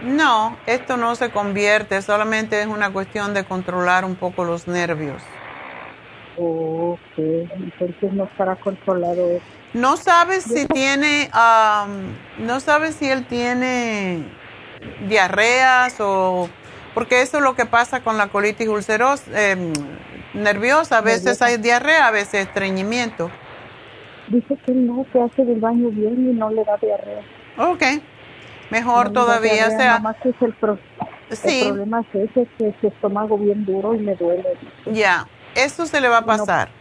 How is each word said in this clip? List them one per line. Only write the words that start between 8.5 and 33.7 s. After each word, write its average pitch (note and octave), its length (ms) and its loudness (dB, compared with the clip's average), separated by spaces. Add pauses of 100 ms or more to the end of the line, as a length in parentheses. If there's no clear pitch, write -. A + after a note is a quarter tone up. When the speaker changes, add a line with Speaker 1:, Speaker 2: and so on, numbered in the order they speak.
Speaker 2:
controlado F3+ 760 -2
eso. F3 120 -2 (300)
Speaker 1:
No B3+ 240 2
sabes F4 480 4
Speaker 2:
Yo A3+ 100 -2
Speaker 1:
si C#4+ 120 2
Speaker 2:
creo D#4 80 0
Speaker 1:
tiene, C#4 580 2
am, G#3 840 2 (240)
no A#3 200 -2
sabes D#4 360 0
si C#4+ 140 -2
él C4 160 -2
tiene A#3+ 1000 -2 (840)
diarreas A#3+ 920 4
o, F#3 500 0 (440)
porque B3 280 2
eso C#4+ 160 0
es C#4+ 60 2
lo C4 120 2
que A#3+ 100 0
pasa A#3+ 380 0
con A3 140 -2
la G#3 100 0
colitis G#3 400 -2
ulcerosa, A3 560 0 (280)
em, F3+ 200 -4 (600)
nerviosa, A3 680 2
a - 20 0
veces A3 220 2 (180)
Speaker 2:
Nerviosa. B3 40 4
Speaker 1:
hay A#3+ 120 2
diarrea, A#3+ 500 4
a A3+ 40 4
veces G3+ 360 -2
estreñimiento. G3 840 -4 (1000)
Speaker 2:
Dice A#3+ 380 0
que B3+ 80 -2
no, B3 400 0
que B3 80 4
hace A#3+ 240 0
del A#3 140 0
baño A#3 300 2
bien A3+ 420 0
y - 20 2
no A3 160 0
le A3 160 0
da G#3 120 0
diarrea. G#3 440 -4 (360)
Speaker 1:
Ok, E4+ 260 0 (880)
mejor A#3+ 360 2
Speaker 2:
No G#3 40 -4
le G#3 80 -4
da - 60 6
Speaker 1:
todavía, A3+ 280 4
Speaker 2:
diarrea, A3 220 2
Speaker 1:
o A3 40 -2
sea, B3+ 200 6
Speaker 2:
nomás A3 160 -4 (100)
es B3+ 160 0
el A#3 140 0
pro-, G#3 240 -2 (500)
el A3 80 -8
Speaker 1:
sí. B3+ 280 2
Speaker 2:
problema G#3+ 360 -2 (120)
es G#3 160 -2
ese, A#3+ 180 0 (100)
que G#3+ 240 -2
su A3 60 0
estómago G#3 500 -2
bien G#3 280 0
duro G3 300 -2